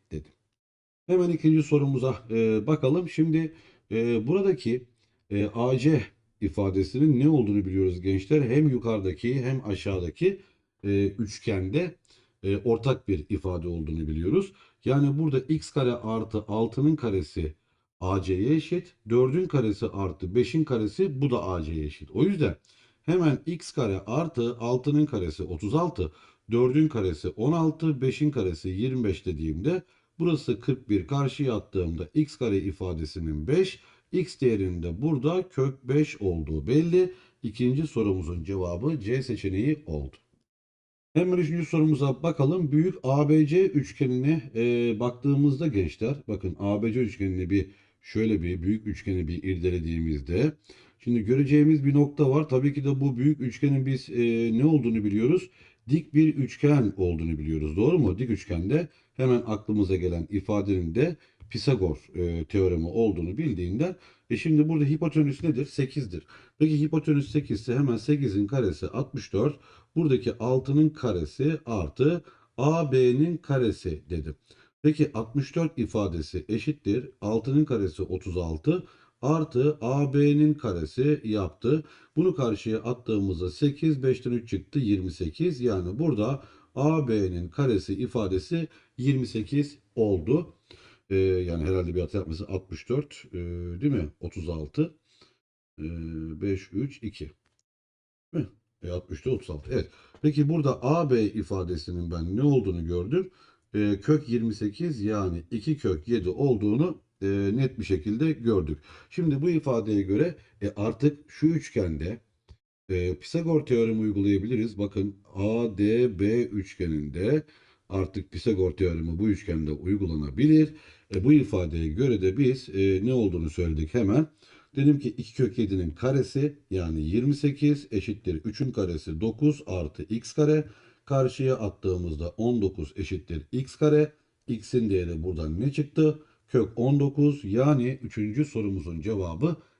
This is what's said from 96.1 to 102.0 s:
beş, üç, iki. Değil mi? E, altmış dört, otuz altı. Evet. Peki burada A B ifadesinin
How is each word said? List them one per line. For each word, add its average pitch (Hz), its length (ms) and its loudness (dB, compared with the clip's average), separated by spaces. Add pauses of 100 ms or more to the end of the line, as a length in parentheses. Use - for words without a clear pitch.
beş, 95 320 -4
üç, 135 300 -6
iki. 73 280 -12 (1040)
Değil 147 100 -2
mi? - 60 -12 (320)
E, 87 80 -8
altmış 87 340 -8
dört, 131 100 -2
otuz - 160 -8
altı. 78 220 -10
Evet. - 160 -2 (340)
Peki 147 260 2
burada 147 340 2
A 151 280 2
B 117 120 4
ifadesinin 90 880 -4